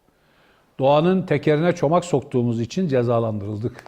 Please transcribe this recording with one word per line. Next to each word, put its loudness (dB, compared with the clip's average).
Doğanın 4
tekerine 0
çomak 0
soktuğumuz -2
için -4
cezalandırıldık -2